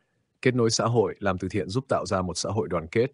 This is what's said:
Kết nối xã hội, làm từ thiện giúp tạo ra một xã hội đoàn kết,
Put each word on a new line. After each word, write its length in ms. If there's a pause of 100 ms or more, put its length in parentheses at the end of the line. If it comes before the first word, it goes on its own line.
(420)
Kết 120
nối 160
xã 140
hội, 340
làm 200
từ 100
thiện 200
giúp 200
tạo 180
ra 160
một 120
xã 160
hội 180
đoàn 180
kết, 280